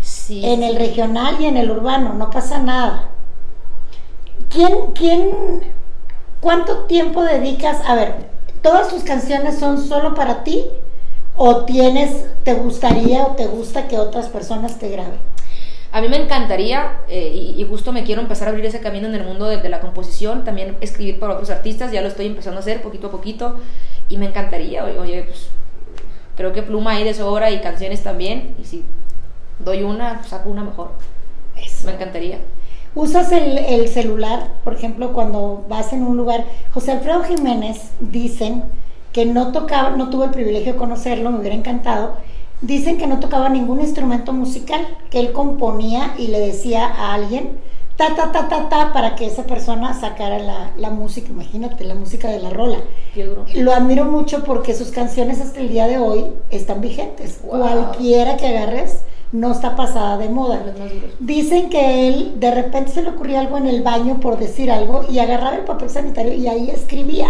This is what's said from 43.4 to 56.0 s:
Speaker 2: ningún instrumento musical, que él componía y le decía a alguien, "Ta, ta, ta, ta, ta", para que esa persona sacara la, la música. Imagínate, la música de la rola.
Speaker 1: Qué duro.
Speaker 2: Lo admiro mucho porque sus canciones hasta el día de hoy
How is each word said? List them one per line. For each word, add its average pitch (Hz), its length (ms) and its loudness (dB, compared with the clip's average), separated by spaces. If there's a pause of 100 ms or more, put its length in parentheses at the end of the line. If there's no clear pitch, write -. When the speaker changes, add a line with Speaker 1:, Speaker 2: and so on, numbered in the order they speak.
Speaker 2:
ningún 262 320 0
instrumento 262 520 0
musical, 254 480 -4 (300)
que 247 80 0
él 240 120 0
componía 247 840 0
y 233 100 -4
le 208 120 0
decía 220 480 0
a 208 260 0
alguien, 208 460 -2 (380)
"Ta, 311 180 0
ta, 320 160 0
ta, 311 160 0
ta, 311 200 -4
ta", 294 260 2
para 233 220 0
que 226 120 -2
esa 247 160 -4
persona 233 500 0
sacara 208 460 -6
la, - 360 -2
la 214 140 -2
música. 214 400 -2
Imagínate, 240 540 -4
la 190 100 0
música - 360 0
de 165 100 -6
la 185 100 -4
rola. 220 300 2 (340)
Speaker 1:
Qué - 120 0
duro. - 280 2
Speaker 2:
Lo 254 200 4
admiro 262 320 4
mucho 294 380 0
porque 240 300 -2
sus 233 160 -6
canciones 247 500 0
hasta 269 200 -6
el 247 100 -4
día 226 180 2
de 254 120 -2
hoy 214 260 0 (240)